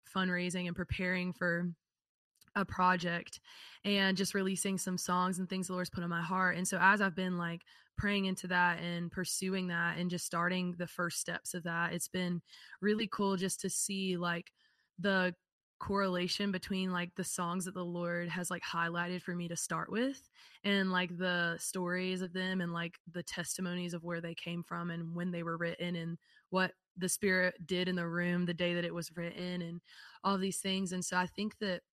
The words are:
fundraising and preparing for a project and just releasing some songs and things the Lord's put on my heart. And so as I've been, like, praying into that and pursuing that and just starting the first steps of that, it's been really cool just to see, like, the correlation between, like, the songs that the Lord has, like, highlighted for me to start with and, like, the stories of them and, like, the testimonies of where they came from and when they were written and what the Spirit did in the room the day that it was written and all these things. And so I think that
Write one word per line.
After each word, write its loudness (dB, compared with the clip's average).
fundraising 0
and -4
preparing 0
for 0
a 2
project 0
and 4
just 0
releasing 0
some -2
songs 2
and -2
things -2
the -4
Lord's -2
put -4
on -2
my 0
heart. 2
And 0
so 0
as 8
I've 2
been, 0
like, -4
praying 2
into -2
that 4
and -2
pursuing -2
that 0
and 0
just -2
starting 0
the -4
first -2
steps -6
of -6
that, 0
it's -4
been 0
really 2
cool 2
just -2
to -2
see, 0
like, -2
the 4
correlation 2
between, 0
like, -2
the -2
songs -2
that -6
the -4
Lord -2
has, -2
like, -4
highlighted 0
for -4
me -2
to -4
start -2
with 0
and, 4
like, 2
the 2
stories 0
of -4
them 0
and, 0
like, -4
the -8
testimonies -4
of -8
where -4
they -6
came -6
from -4
and -4
when 0
they -2
were -2
written -2
and -4
what 2
the -2
Spirit 2
did 2
in 0
the 0
room 2
the 0
day 2
that 0
it -2
was -6
written -4
and -8
all 4
these 0
things. 0
And -2
so 0
I 2
think -4
that -2